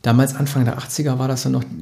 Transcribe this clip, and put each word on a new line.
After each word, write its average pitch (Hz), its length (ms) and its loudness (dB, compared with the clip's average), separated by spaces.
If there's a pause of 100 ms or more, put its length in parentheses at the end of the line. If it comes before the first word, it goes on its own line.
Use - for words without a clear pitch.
damals, 127 340 4
Anfang 143 300 0
der 117 120 -2
achtziger, 139 400 -2
war 131 120 -2
das 131 140 -2
dann 131 100 0
noch, 127 100 0 (180)